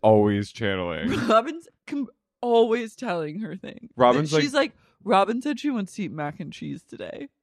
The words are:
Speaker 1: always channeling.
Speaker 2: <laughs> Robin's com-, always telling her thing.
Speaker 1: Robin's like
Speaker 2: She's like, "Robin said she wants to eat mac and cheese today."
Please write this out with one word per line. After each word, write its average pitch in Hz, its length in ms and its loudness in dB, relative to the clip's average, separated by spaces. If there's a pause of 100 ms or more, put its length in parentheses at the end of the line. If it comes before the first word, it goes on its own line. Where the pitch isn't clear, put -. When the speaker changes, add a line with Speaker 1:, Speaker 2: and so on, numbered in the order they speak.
Speaker 1:
always 104 500 4
channeling. 92 600 -4
Speaker 2:
<laughs> - 160 -2
Robin's 269 400 2 (180)
com-, 285 220 -6 (340)
always 226 540 2
telling 170 460 -6
her 180 140 -10
thing. - 400 -18
Speaker 1:
Robin's 131 380 4
like 156 80 4
Speaker 2:
She's 269 140 -4
like, 311 180 0 (300)
"Robin 196 400 2
said 285 160 -4
she 294 100 -4
wants 220 240 -4
to 208 100 -8
eat 156 80 -8
mac 147 280 -8
and 151 120 -12
cheese 151 300 -12
today." - 480 -14 (140)